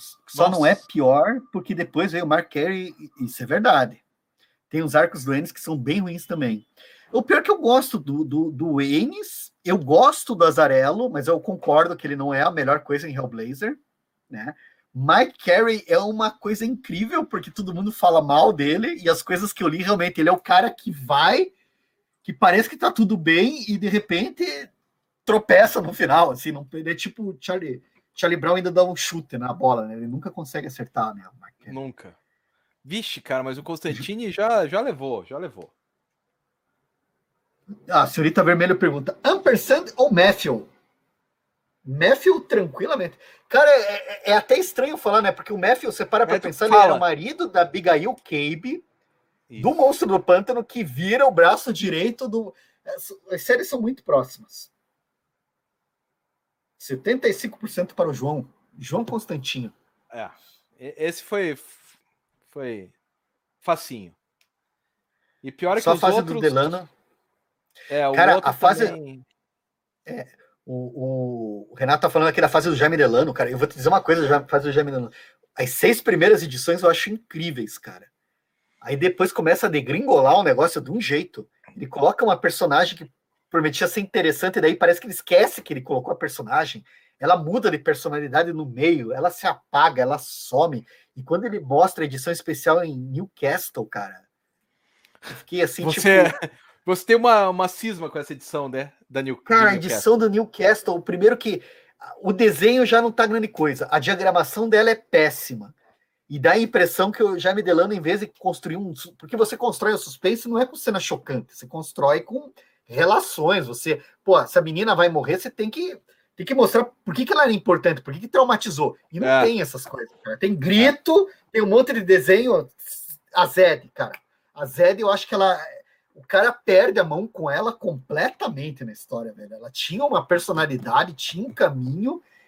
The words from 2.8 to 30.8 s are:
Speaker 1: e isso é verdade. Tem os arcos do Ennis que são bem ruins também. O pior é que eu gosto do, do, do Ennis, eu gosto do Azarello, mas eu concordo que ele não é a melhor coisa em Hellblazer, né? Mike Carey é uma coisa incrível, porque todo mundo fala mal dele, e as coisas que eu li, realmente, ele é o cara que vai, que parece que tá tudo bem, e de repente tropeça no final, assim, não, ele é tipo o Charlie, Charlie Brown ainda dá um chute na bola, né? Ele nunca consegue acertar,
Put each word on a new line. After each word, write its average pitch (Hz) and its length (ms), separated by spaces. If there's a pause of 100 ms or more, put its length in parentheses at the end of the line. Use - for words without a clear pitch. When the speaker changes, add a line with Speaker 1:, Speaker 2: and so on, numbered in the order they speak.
Speaker 1:
e 147 260
isso - 180
é - 40
verdade. 160 560 (640)
Tem 160 140
os 147 120
arcos 156 300
do 135 100
Ennis 151 180
que - 80
são 160 180
bem 185 220
ruins 175 260
também. 123 400 (440)
O 240 120
pior - 160
é - 40
que - 80
eu 403 80
gosto 254 400
do, 143 260
do, 151 260
do 143 320
Ennis, 226 680 (140)
eu 185 140
gosto 190 560
do 170 100
Azarello, 156 640
mas 147 180
eu 165 140
concordo 170 560
que - 100
ele 143 100
não 139 180
é 139 80
a 165 80
melhor 147 300
coisa 143 280
em 139 60
Hellblazer, 131 640 (500)
né? - 260 (380)
Mike 139 520
Carey 214 420
é 165 120
uma 214 320
coisa 214 360
incrível, 233 580
porque 170 260
todo 185 240
mundo 196 180
fala 165 280
mal 151 320
dele, 170 500
e 165 60
as 160 140
coisas 202 300
que - 100
eu 175 60
li, 165 140
realmente, 180 380
ele 156 80
é 185 40
o 180 80
cara 190 300
que - 200
vai, 156 640 (720)
que 180 100
parece 190 360
que 294 80
tá - 140
tudo 220 260
bem, 185 540
e 202 80
de 202 100
repente 202 560 (800)
tropeça 214 580
no 156 100
final, 160 380
assim, 131 220
não, 143 200
ele 160 180
é 170 40
tipo 196 360
o - 100
Charlie, 170 420 (320)
Charlie 170 260
Brown 165 140
ainda 180 160
dá 180 140
um 180 120
chute 165 400
na 123 160
bola, 120 340
né? 110 100
Ele 117 100
nunca 131 240
consegue 151 380
acertar, 113 460